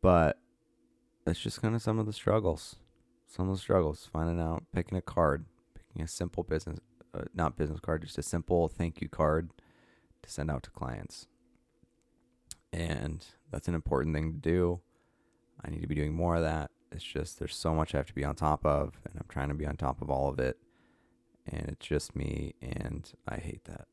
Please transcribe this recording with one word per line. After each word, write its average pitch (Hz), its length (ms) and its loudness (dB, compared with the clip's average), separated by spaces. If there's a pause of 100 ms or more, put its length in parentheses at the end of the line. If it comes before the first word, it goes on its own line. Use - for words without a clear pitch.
But 85 380 8 (840)
that's 82 160 0
just - 200 -4
kinda 113 200 2
some 113 180 0
of 110 80 0
the 107 60 -4
struggles. 95 640 2 (500)
Some - 220 -2
of 95 80 2
the 92 40 -4
struggles, 80 520 2
finding 82 280 0
out, 82 320 -2
picking 92 240 -2
a 87 60 0
card, 78 420 4 (300)
picking - 280 -10
a 82 60 -4
simple 87 360 -4
business, - 340 -4 (340)
uh, - 120 -6 (100)
not 80 240 0
business 78 220 0
card, 80 220 -2
just - 160 -10
a 73 40 -4
simple 85 460 2
thank 82 320 -4
you 76 80 -4
card 78 420 2 (720)
to - 80 -20
send 76 200 -4
out 67 120 -2
to - 80 -16
clients. - 560 -10 (1500)
And 82 540 -4 (240)
that's - 180 -4
an 87 60 2
important 76 400 2
thing 78 180 0
to 80 60 -6
do. 87 420 2 (840)
I - 60 -6
need 80 120 -4
to - 60 -6
be 76 80 0
doing 76 180 0
more 85 220 2
of 85 60 4
that. 78 280 0 (220)
It's 82 100 -10
just, - 360 -6
there's - 180 -6
so 80 180 0
much 78 200 0
I - 40 4
have 67 80 0
to - 80 -18
be 69 100 -2
on 73 120 -2
top 76 280 2
of, 71 400 2
and - 120 -12
I'm - 120 -10
trying 69 200 -2
to 71 60 0
be 76 120 -2
on 73 100 -2
top 67 240 -2
of - 80 -6
all 69 200 2
of 67 100 -4
it. 64 200 0 (880)
And 76 220 -6
it's - 180 -10
just - 280 -2
me, 71 480 -4
and - 500 -8 (140)
I - 100 -6
hate - 280 -8
that. - 280 -14